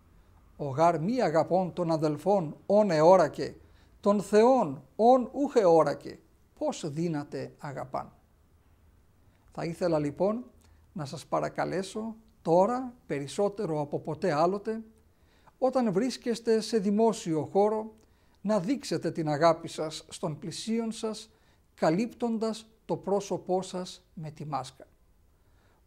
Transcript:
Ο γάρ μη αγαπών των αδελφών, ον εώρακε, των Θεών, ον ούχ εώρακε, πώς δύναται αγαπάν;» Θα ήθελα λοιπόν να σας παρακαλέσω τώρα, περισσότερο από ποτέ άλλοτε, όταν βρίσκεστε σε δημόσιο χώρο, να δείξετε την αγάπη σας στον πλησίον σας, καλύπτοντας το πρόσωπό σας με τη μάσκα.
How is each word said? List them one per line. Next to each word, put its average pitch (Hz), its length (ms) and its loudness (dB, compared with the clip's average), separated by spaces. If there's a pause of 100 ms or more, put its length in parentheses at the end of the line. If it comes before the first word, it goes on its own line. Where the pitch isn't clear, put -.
(580)
Ο 147 80 -8
γάρ 156 340 2
μη 226 220 -2
αγαπών 165 520 0
των 170 180 -2
αδελφών, 156 720 0
ον 202 260 4
εώρακε, 156 640 4 (440)
των 208 220 2
Θεών, 208 600 4 (120)
ον 240 360 4
ούχ 269 240 -4
εώρακε, 165 640 4 (380)
πώς 233 340 -6
δύναται 147 640 -6
αγαπάν;» 135 540 -10 (1400)
Θα 156 100 -8
ήθελα 165 340 -2
λοιπόν 185 440 -2 (500)
να 151 120 -8
σας 135 200 -14
παρακαλέσω 160 880 -6 (260)
τώρα, 226 520 2 (120)
περισσότερο 160 760 -2
από 147 180 -4
ποτέ 156 320 -4
άλλοτε, 202 520 0 (760)
όταν 254 360 2
βρίσκεστε 226 680 0
σε 226 160 -2
δημόσιο 202 720 0
χώρο, 214 420 0 (480)
να 208 180 0
δείξετε 175 520 -4
την 156 180 -4
αγάπη 165 380 4
σας 156 420 -8
στον - 300 -8
πλησίον 226 520 -6
σας, 220 380 -10 (440)
καλύπτοντας 220 920 -2 (180)
το 170 120 -4
πρόσωπό 185 640 -2
σας 180 520 -12
με 156 180 -12
τη 156 140 -14
μάσκα. 131 420 -10 (1000)